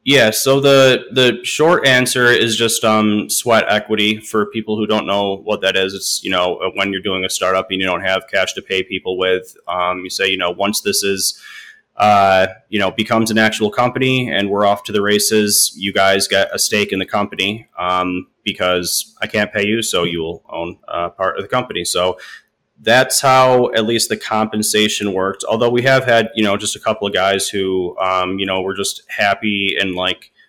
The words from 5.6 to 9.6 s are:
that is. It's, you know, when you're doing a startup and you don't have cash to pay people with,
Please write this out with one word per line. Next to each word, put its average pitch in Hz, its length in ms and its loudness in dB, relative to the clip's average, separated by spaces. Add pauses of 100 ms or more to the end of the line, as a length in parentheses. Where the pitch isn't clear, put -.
that 95 160 0
is. 95 180 0
It's, - 300 -6
you 95 60 -6
know, 90 440 -2
when 98 160 -2
you're 95 120 -6
doing 95 220 -4
a 92 60 -4
startup 92 400 -2
and 95 100 -4
you 95 60 -2
don't 90 140 -2
have 95 280 -2
cash 95 260 -2
to 92 80 -10
pay 95 200 -2
people 92 340 -6
with, 92 380 -2 (140)